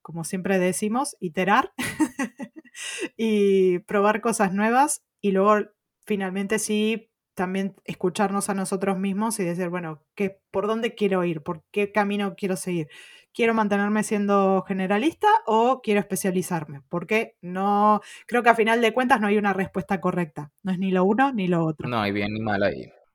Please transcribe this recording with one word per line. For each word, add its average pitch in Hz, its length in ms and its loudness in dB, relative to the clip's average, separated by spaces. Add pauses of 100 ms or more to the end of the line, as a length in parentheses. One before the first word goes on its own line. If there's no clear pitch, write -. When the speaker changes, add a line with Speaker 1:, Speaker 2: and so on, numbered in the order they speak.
Speaker 1:
como 165 220 -10
siempre 190 340 -2
decimos, 208 640 -2
iterar 185 580 0
<laughs> - 760 -4 (640)
y 196 640 4
probar 208 420 0
cosas 202 320 0
nuevas 240 500 2 (180)
y 202 100 0
luego 208 380 4 (360)
finalmente 196 540 -4
sí 214 520 -2 (240)
también 190 400 -4 (100)
escucharnos 196 640 -4
a 190 60 -4
nosotros 190 420 -2
mismos 202 420 -4
y 190 40 -2
decir, 175 260 -4
bueno, 170 340 -8 (120)
¿qué, 196 240 -4 (100)
por 196 160 -4
dónde 226 300 -2
quiero 185 280 0
ir? 165 200 -4
¿Por 165 280 -8
qué 202 200 -2
camino 202 440 -2
quiero 185 200 -4
seguir? 170 320 -6 (440)
¿Quiero 226 220 0
mantenerme 208 480 0
siendo 202 680 2
generalista 208 600 0 (180)
o 233 380 2
quiero 208 160 2
especializarme? 180 880 -4
Porque 214 520 -2
no, 208 600 2 (240)
creo 240 160 0
que 233 80 6
a 226 60 8
final 226 260 2
de 220 120 2
cuentas 254 280 2
no 208 60 0
hay 208 100 2
una 202 160 2
respuesta 190 480 -4
correcta. 175 500 -4 (120)
No 190 80 -4
es 180 80 -2
ni 190 100 -2
lo 185 140 2
uno 226 280 2
ni 196 160 -2
lo 170 160 0
otro. 156 240 -4
Speaker 2:
No, 120 140 0
hay 101 100 0
bien 104 220 -2
ni 110 60 -4
mal 104 240 0
ahí. 69 280 -2 (240)